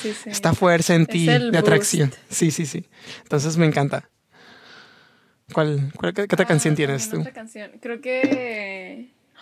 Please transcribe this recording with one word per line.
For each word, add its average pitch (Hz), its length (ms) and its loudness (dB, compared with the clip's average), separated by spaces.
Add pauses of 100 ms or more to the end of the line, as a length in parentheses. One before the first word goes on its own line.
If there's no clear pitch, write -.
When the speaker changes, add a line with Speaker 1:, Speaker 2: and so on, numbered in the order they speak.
Speaker 1:
sí, 214 100 -4
sí. - 160 -14
Speaker 2:
esta - 240 0
fuerza 175 420 4
en 165 80 6
Speaker 1:
Es 156 60 2
Speaker 2:
ti 165 220 0
Speaker 1:
el 240 220 0
Speaker 2:
de 185 60 4
atracción. 175 520 2
Speaker 1:
boost. - 200 -16
Speaker 2:
Sí, 165 200 2
sí, 170 160 -4
sí. 170 180 -8 (380)
Entonces 151 340 -2
me 170 80 4
encanta. 143 460 0 (1400)
¿Cuál, 147 440 0
cuál, 175 140 -4
qué, 202 160 -4
qué - 60 -2
otra 185 100 4
Speaker 1:
Ah, - 40 -4
Speaker 2:
canción 156 260 2
tienes 139 340 -2
Speaker 1:
también 156 160 -4
Speaker 2:
tú? - 60 -8
Speaker 1:
otra - 20 -16
canción. 220 380 -16 (100)
Creo 233 220 -10
que 233 1080 -4 (320)